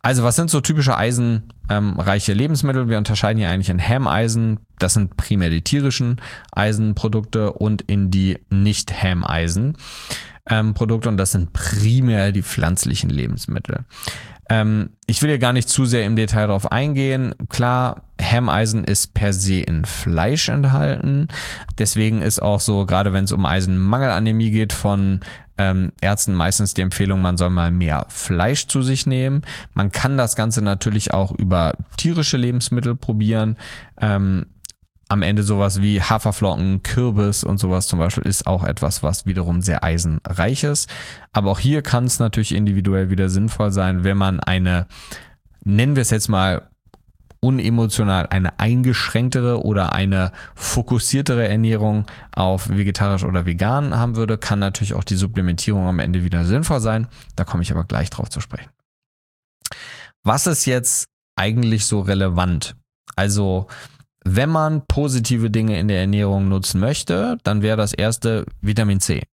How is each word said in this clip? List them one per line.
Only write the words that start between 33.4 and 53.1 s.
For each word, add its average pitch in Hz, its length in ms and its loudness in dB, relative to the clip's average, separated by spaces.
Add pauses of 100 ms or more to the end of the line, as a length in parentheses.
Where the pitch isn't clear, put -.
Ähm, 98 460 0 (640)
am 104 120 2
Ende 104 200 2
sowas 98 400 2
wie 101 180 2
Haferflocken, 95 840 0
Kürbis 104 580 0
und 98 160 -2
sowas 92 300 0
zum 90 100 0
Beispiel 82 240 0
ist - 240 -2
auch 92 160 0
etwas, - 400 -2
was 87 240 -2
wiederum 87 340 0
sehr 90 220 0
eisenreich 85 800 -2
ist. 147 260 -2 (440)
Aber 98 180 2
auch - 80 0
hier 143 240 2
kann's 123 380 0
natürlich 110 340 0
individuell 95 560 2
wieder 95 180 2
sinnvoll 104 440 0
sein, 92 320 0
wenn 98 120 2
man 95 220 0
eine, 92 480 0 (800)
nennen 120 320 4
wir 131 60 2
es 110 80 0
jetzt 110 180 0
mal 95 420 0 (720)
unemotional, 113 880 2
eine 92 320 0
eingeschränktere 120 1040 0
oder 101 300 0
eine 95 360 2 (240)
fokussiertere 123 920 0
Ernährung 107 580 2 (240)
auf 92 380 -2
vegetarisch 98 560 0